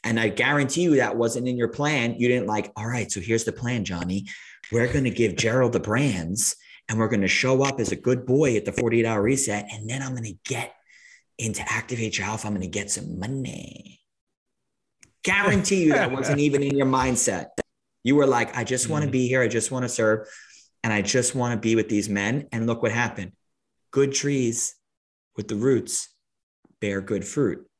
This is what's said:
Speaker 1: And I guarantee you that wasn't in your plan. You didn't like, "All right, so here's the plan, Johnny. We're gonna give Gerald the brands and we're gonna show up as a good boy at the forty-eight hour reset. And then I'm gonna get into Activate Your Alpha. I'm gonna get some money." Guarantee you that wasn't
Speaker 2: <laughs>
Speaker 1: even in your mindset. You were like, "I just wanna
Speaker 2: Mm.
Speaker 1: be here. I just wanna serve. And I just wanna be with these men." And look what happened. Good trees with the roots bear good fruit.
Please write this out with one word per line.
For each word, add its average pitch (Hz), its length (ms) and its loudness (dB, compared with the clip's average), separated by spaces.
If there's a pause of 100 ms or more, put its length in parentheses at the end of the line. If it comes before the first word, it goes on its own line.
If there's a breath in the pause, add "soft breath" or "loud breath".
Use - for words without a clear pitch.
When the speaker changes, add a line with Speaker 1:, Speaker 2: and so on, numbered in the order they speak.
Speaker 1:
And 113 160 0
I 110 100 2
guarantee 139 540 0
you 160 140 6
that 113 200 2
wasn't 117 300 0
in 123 100 -2
your 117 100 0
plan. 143 520 0
You 120 80 4
didn't 123 200 2
like, 104 280 -2
"All 107 120 -6
right, 120 240 -4
so 101 80 -6
here's 113 240 0
the 107 100 -2
plan, 120 320 -4
Johnny. 92 420 -4 (440 loud breath)
We're 117 200 2
gonna 135 180 0
give 104 260 0
Gerald 120 380 2
the - 60 2
brands 104 760 0 (320 loud breath)
and 113 120 -2
we're 110 80 4
gonna 101 200 2
show 131 360 2
up 135 160 0
as 107 120 0
a 95 40 -2
good 127 300 0
boy 131 300 4
at 101 100 0
the 101 60 -2
forty-eight 117 340 2
hour 110 160 0
reset. 107 500 0
And 107 180 -10
then 131 140 -6
I'm 131 100 -6
gonna 113 200 -8 (100)
get - 300 -6 (680 loud breath)
into 110 300 -4
Activate 113 500 -4
Your 95 80 -4
Alpha. 110 200 -6
I'm 104 60 -4
gonna 92 140 -4
get 101 240 -6
some - 280 -8
money." - 800 -10 (1200)
Guarantee 196 600 2
you 151 80 6
that 170 180 2
wasn't 135 280 0
Speaker 2:
<laughs> 147 80 4
Speaker 1:
even 143 140 2
in 139 160 2
your 135 80 4
mindset. 127 640 2 (560)
You 131 120 4
were 143 120 6
like, 120 280 2
"I 120 80 -2
just 127 260 -2
wanna 151 180 0
Speaker 2:
Mm. - 40 -2
Speaker 1:
be 127 160 2
here. 131 140 2
I 117 60 2
just 113 240 -2
wanna 123 180 -4
serve. 110 380 2 (560 loud breath)
And 110 100 0
I 104 80 2
just 120 320 0
wanna 120 240 -2
be 113 180 2
with 107 140 2
these 104 200 0
men." 104 420 -2
And 113 160 -2
look 117 160 0
what 110 80 2
happened. 110 400 -4 (580)
Good 139 240 2
trees 131 640 -2 (600)
with 104 120 -8
the 110 80 -4
roots 120 540 0 (680)
bear 98 220 -2
good 98 240 -4
fruit. - 420 -2 (120)